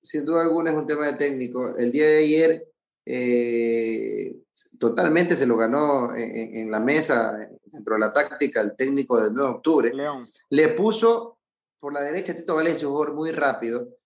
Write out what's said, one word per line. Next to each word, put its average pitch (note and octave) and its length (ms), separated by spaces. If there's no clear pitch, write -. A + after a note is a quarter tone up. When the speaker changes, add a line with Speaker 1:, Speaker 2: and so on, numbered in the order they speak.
Speaker 1:
sin D3 240
duda E3 160
alguna E3 260
es D#3 80
un D3 80
tema D3 220
de C#3 60
técnico. B2+ 640
El A#2+ 160
día D3+ 140
de D#3 140
ayer, D#3+ 480
eh, A#2 1300
totalmente D#3 580
se C3+ 120
lo A2+ 100
ganó C3 580
en, A#2 220
en, A2 200
en A2 140
la G#2+ 80
mesa, A#2 720
dentro A2 300
de G#2+ 40
la G#2+ 140
táctica, C3+ 480
el G#2 160
técnico C3+ 440
de G#2+ 120
nueve C3+ 160
de A#2 60
octubre. B2+ 380
Speaker 2:
León. C3+ 320
Speaker 1:
Le D#3 200
puso A3+ 680
por C#3+ 140
la C#3+ 80
derecha E3 320
a E3 40
Tito E3+ 200
Valencia, D#3 320
un C#3 60
jugador D3 220
muy D#3+ 160
rápido B2 580